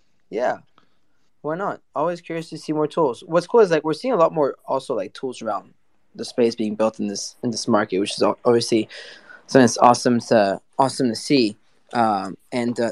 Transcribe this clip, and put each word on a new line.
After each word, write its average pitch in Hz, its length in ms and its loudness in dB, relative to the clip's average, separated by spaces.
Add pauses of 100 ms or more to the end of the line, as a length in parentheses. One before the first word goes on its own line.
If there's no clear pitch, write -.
(300)
Yeah. 113 280 -2 (840)
Why 151 120 -6
not? 175 260 -6 (140)
Always 170 260 -4
curious 165 300 -10
to 160 80 -12
see - 140 -6
more 151 160 -2
tools. 143 360 -2
What's 170 220 -2
cool 233 140 4
is, 190 100 6
like, 156 140 0
we're 156 80 -2
seeing 247 220 -4
a - 20 0
lot 165 160 2
more 147 240 -2 (100)
also, 135 280 -4
like, 95 180 -6
tools 127 300 -10
around 104 320 -8 (420)
the - 80 -10
space 117 320 0
being 107 180 -4
built 110 240 -2
in 107 80 -4
this, - 380 -8
in 120 80 -2
this - 160 -8
market, 104 320 0
which 104 120 -4
is - 100 -6
o-, 104 220 2
obviously 117 440 2 (580)
something 131 160 6
that's 113 160 4
awesome 123 420 4
to, 101 400 2 (180)
awesome 131 300 0
to 110 60 -2
see. 113 420 0 (360)
Um, 104 440 -2 (140)
and, 120 300 -4
uh, 117 120 -2